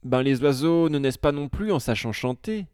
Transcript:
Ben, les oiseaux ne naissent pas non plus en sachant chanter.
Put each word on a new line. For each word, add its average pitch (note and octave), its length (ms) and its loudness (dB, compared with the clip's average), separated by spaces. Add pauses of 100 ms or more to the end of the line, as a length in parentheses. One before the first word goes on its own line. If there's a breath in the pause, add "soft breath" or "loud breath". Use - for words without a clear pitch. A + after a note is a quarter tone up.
Ben, B2+ 180 0
les C3 200 2
oiseaux D#3 480 4
ne D3 100 0
naissent C3+ 180 0
pas D3 140 2
non C#3+ 180 -4
plus G#3 220 -4
en D#3 80 2
sachant A2+ 340 -2
chanter. F3 600 -6